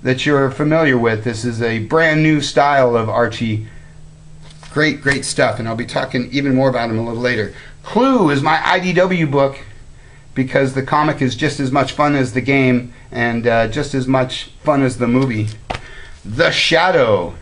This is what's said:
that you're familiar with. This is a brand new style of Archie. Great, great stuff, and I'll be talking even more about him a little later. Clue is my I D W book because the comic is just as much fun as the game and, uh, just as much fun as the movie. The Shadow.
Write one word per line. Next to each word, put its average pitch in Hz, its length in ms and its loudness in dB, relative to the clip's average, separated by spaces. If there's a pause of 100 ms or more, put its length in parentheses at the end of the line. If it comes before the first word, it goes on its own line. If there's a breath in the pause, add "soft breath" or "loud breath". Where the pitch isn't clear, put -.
that 127 180 0
you're 139 280 2
familiar 151 480 2
with. 110 240 0
This 110 200 -4
is 117 200 -2
a 113 160 -2
brand 156 420 2
new 156 180 4
style 139 560 4
of 110 140 2
Archie. 110 560 -2 (1040 loud breath)
Great, 151 300 0
great 139 240 -6
stuff, 117 320 -2
and 113 100 -6
I'll 113 80 -4
be 113 120 -6
talking 131 440 -4
even 139 220 0
more 131 160 4
about 117 220 -2
him 110 80 -2
a 113 40 -2
little 117 160 -6
later. 117 360 -2 (260 loud breath)
Clue 240 480 2
is 139 140 2
my 156 200 2
I 175 140 2
D 180 160 0
W 180 320 2
book 139 340 0 (760 soft breath)
because 131 400 0
the 131 80 -2
comic 151 400 0
is 123 120 0
just - 240 -4
as 131 120 -2
much 131 220 0
fun 147 200 2
as 127 200 0
the 127 80 -2
game 127 520 2 (180 loud breath)
and, 117 360 -2
uh, 113 200 4
just 139 280 -4
as 123 120 -2
much 131 440 -2 (120)
fun 143 200 2
as 113 160 -2
the 120 80 0
movie. 120 400 0 (760 loud breath)
The 151 280 0
Shadow. 135 920 2